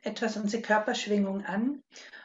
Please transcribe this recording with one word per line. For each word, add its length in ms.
etwas 340
unsere 240
Körperschwingung 840
an 360